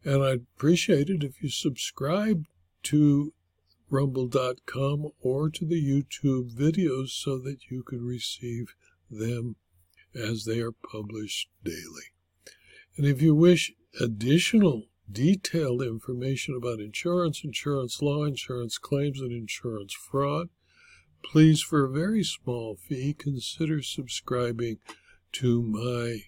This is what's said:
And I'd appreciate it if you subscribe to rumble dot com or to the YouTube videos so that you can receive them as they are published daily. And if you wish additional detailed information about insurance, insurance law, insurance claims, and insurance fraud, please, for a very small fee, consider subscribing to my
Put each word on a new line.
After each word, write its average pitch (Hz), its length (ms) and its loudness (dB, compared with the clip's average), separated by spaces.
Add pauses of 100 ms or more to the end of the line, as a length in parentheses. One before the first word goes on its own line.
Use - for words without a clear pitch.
And 139 180 2
I'd 131 220 0 (100)
appreciate 156 540 4
it 165 140 0
if - 180 -8
you 143 80 -4
subscribe 165 960 -2 (380)
to 147 500 4 (560)
rumble 131 380 0
dot 127 380 -2
com 147 440 -2 (100)
or 139 300 0
to 160 160 -6
the 160 180 0
YouTube 135 720 0
videos 139 540 2
so - 300 -4
that 131 300 -10
you 127 140 -6
can 120 220 -8
receive 120 680 -6 (360)
them 117 460 -4 (600)
as 110 300 -6
they 113 160 -2
are 117 100 -6
published 107 760 -10 (140)
daily. - 500 -12 (840)
And 143 100 2
if 139 140 2
you 156 120 8
wish 170 380 6 (280)
additional 131 840 4 (260)
detailed 135 720 2
information 127 720 -4
about 120 280 -4
insurance, 170 640 -2
insurance 135 580 -4
law, 147 240 0
insurance 123 520 -6
claims, 139 440 -2
and 123 100 -6
insurance 113 640 -8
fraud, 143 560 -2 (760)
please, 156 380 6
for 143 240 2
a 131 60 -6
very 185 320 0
small 117 520 -6
fee, 139 380 -4
consider 147 680 -4
subscribing 120 1000 -4 (540)
to 120 280 4
my 117 680 -4